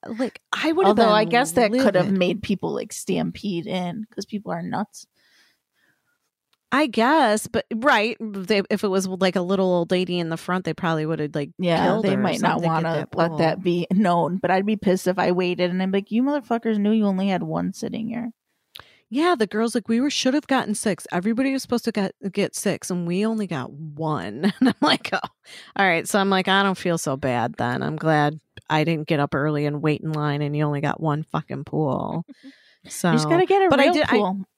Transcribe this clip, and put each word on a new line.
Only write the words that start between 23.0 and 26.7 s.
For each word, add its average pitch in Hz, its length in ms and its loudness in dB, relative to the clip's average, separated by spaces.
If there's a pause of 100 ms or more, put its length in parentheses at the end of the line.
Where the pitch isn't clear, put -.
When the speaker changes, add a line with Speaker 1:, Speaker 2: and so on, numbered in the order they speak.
Speaker 1:
we 180 200 0
only 220 200 -2
got 131 280 -6
one." 147 840 -4
<laughs> - 60 -20
And 254 80 6
I'm - 120 -2
like, 285 300 0
"Oh, 185 80 -2 (560)
all 196 100 2
right." 165 220 2
So - 100 0
I'm 196 120 2
like, 185 180 2
"I 190 160 4
don't 190 140 2